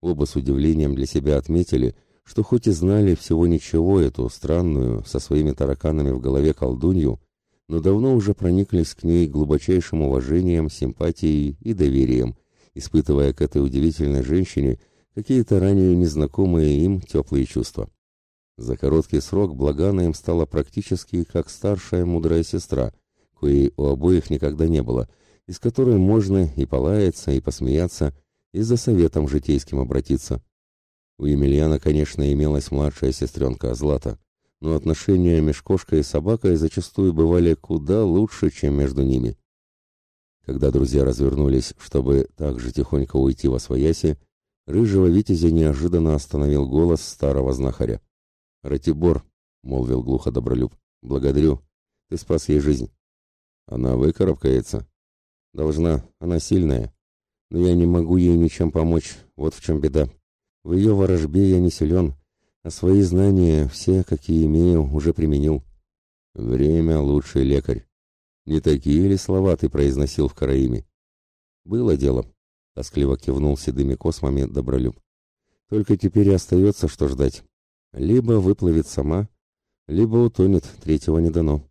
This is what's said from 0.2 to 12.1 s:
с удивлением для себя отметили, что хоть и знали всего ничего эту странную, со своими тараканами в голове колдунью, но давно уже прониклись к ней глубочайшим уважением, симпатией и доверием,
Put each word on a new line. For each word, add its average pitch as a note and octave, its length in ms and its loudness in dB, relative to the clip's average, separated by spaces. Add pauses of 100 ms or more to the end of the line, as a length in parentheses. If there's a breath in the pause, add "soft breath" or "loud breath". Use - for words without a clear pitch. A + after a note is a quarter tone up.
с - 100 -8
удивлением C#2 580 0
для C2+ 120 -4
себя C#2+ 320 0
отметили, C2+ 580 -2 (280)
что - 180 -6
хоть A#2 240 0
и A2 40 2
знали F#2+ 440 2
всего E2 320 0
ничего E2+ 540 2
эту B1+ 280 -2
странную, C#2 760 -2
со - 140 -6
своими D2+ 340 0
тараканами C#2+ 580 -2
в B1+ 100 -2
голове C#2 340 0
колдунью, B1+ 680 0 (480)
но E2 120 -4
давно G#2+ 340 2
уже G2+ 200 2
прониклись F2+ 600 0
к - 100 -20
ней E2+ 220 2
глубочайшим D2+ 760 -2
уважением, D2+ 680 0
симпатией D2+ 920 -2
и A2+ 120 -6
доверием, C2 640 0 (380)